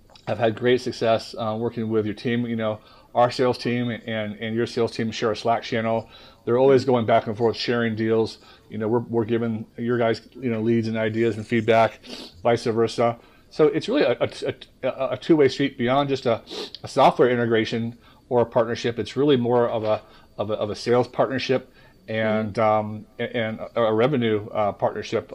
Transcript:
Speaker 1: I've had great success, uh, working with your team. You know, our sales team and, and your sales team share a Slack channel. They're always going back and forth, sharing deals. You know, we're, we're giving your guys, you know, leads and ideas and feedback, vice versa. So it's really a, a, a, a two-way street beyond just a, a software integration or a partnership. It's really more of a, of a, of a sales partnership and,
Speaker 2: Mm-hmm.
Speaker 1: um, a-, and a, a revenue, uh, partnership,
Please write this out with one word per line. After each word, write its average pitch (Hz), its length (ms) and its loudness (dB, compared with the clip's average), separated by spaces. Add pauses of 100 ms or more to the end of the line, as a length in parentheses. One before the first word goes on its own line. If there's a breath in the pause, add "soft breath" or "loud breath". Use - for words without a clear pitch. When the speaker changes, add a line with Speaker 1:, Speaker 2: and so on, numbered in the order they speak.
(280)
Speaker 1:
I've 107 120 -4
had 113 160 2
great 123 260 2
success, 113 560 -2
uh, 110 200 -4
working 113 300 -4
with 110 180 0
your 104 100 -4
team. 120 300 -4
You 117 120 -4
know, 107 220 -4 (360 soft breath)
our 120 160 4
sales 123 260 0
team 120 320 -2
and, 107 460 -6
and 113 200 -6
your 117 100 0
sales 113 260 -2
team 113 200 -4
share 113 200 -2
a 107 40 -4
Slack 113 280 -2
channel. 113 460 -4 (340 soft breath)
They're 117 140 2
always 131 260 6
going 123 220 2
back 113 220 4
and 107 100 -4
forth, 113 180 2
sharing 117 400 0
deals. 110 440 0 (300 soft breath)
You 107 100 -10
know, 107 100 -2
we're, 120 100 2
we're 117 240 -2
giving 113 420 -2 (120)
your 120 200 -2
guys, 113 360 0
you 127 160 -6
know, 113 120 -2
leads 113 280 2
and 110 80 -4
ideas 110 400 0
and 107 100 -8
feedback, 113 520 2 (420 loud breath)
vice 117 240 2
versa. 117 520 0 (320 soft breath)
So 156 180 4
it's 147 200 -2
really 262 160 2
a, 123 160 0
a, 131 340 -4 (300)
a, 127 280 -4
a 127 60 -4
two-way 151 300 4
street 135 300 -4
beyond 131 320 2
just 135 160 -4
a, 113 160 0 (420 loud breath)
a 117 40 -10
software 139 420 4
integration 117 680 0 (300 soft breath)
or 120 140 2
a 110 40 2
partnership. 117 540 -2
It's 104 160 -8
really 143 220 4
more 120 320 2
of 110 160 -4
a, 107 160 0 (360 soft breath)
of 104 120 -4
a, 107 60 -4
of 107 140 -2
a 98 60 -6
sales 123 320 2
partnership 127 640 -2 (380 soft breath)
and, 110 460 -2
Speaker 2:
Mm-hmm. 120 60 0
Speaker 1:
um, 107 440 0 (140)
a-, 120 180 -6
and 110 220 -4
a, 95 240 -4
a 110 100 2
revenue, 113 560 2
uh, 104 240 0
partnership, - 600 -4